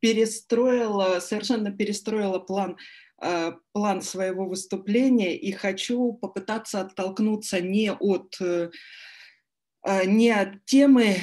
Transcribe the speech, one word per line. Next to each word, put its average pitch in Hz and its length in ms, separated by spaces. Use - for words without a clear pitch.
перестроила, 220 1200
совершенно 208 520
перестроила 202 680
план, 185 360
э, 170 300
план 208 300
своего 185 440
выступления 202 920
и 190 160
хочу 233 600
попытаться 214 680
оттолкнуться 196 760
не 196 320
от, 190 480
э, 175 300
э, 190 200
не 220 260
от 196 340
темы 262 560